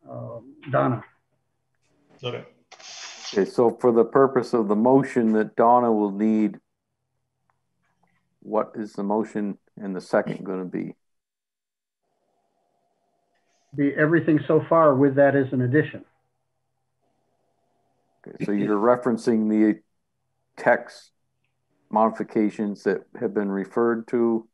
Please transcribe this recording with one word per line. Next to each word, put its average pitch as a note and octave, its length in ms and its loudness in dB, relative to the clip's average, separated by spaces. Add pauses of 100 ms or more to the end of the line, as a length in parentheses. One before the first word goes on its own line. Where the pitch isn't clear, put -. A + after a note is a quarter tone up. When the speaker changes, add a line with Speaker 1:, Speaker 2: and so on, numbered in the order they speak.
(100)
Speaker 1:
uh, - 300 -12 (320)
Donna. C3+ 320 -2 (1200)
Speaker 2:
Okay. B2 200 -10 (880)
Speaker 3:
Okay, G2 160 0
so A#2+ 220 2
for A#2+ 220 2
the A2+ 120 4
purpose C3 500 2
of A2+ 120 2
the G#2 80 2
motion B2 600 4
that G#2+ 200 0
Donna A#2+ 380 4
will G#2 180 0
need, G#2+ 480 0 (1800)
what G#2+ 340 -4
is G#2+ 200 -10
the G2+ 100 -8
motion G#2 520 -4 (200)
and G2 180 -10
the F2+ 60 -8
second G2+ 440 -4
gonna F#2 200 -8
be? F#2 320 -10 (2750)
Speaker 1:
Be C#3+ 180 0
everything D3+ 540 2
so D#3 200 2
far D#3+ 280 4
with C#3 180 2
that C#3 220 4
as C3 160 0
an B2+ 100 0
addition. B2+ 420 -2 (2250)
Speaker 3:
Okay, - 180 -10
so G#2 80 -6
you're G#2 240 0
referencing A2+ 720 0
the G#2+ 320 2 (760)
text - 560 -2 (760)
modifications G#2+ 960 -2
that F#2+ 200 -2 (160)
have - 140 -6
been G2+ 180 -4
referred A2+ 580 -2
to A#2 460 -2